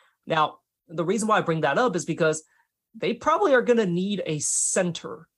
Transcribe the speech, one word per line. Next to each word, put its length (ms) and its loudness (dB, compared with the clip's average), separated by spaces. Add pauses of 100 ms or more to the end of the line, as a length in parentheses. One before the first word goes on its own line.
(260)
Now, 320 0 (300)
the 160 -4
reason 240 -2
why 100 4
I 40 2
bring 180 -2
that 180 2
up 160 2
is 100 -4
because 380 0 (540)
they 180 -4
probably 400 2
are 80 4
gonna 240 2
need 400 -2
a 140 -4
center 960 -4